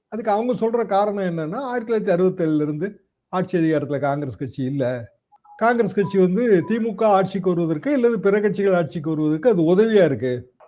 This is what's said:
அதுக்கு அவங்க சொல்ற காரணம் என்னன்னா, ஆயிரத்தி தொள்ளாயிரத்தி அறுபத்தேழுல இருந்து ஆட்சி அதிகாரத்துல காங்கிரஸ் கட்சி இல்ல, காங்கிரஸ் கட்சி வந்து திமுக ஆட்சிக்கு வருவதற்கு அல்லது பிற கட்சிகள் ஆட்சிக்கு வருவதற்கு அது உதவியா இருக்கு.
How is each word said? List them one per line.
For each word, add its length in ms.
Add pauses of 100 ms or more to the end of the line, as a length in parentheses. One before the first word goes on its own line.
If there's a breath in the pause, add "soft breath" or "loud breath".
அதுக்கு 240
அவங்க 220
சொல்ற 320
காரணம் 520
என்னன்னா, 180
ஆயிரத்தி 380
தொள்ளாயிரத்தி 220
அறுபத்தேழுல 400
இருந்து 460 (260)
ஆட்சி 300
அதிகாரத்துல 420
காங்கிரஸ் 380
கட்சி 260
இல்ல, 480 (460)
காங்கிரஸ் 360
கட்சி 240
வந்து 520
திமுக 340
ஆட்சிக்கு 460
வருவதற்கு 440
அல்லது 260
பிற 220
கட்சிகள் 320
ஆட்சிக்கு 360
வருவதற்கு 400
அது 120
உதவியா 440
இருக்கு. 460 (160)